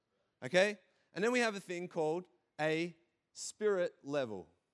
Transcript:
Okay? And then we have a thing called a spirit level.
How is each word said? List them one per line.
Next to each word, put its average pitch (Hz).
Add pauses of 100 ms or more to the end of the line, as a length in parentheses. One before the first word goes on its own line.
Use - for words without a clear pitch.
(440)
Okay? 196 (360)
And 180
then 240
we 247
have 220
a 196
thing 180
called 170 (360)
a 160 (380)
spirit 196 (120)
level. 123 (280)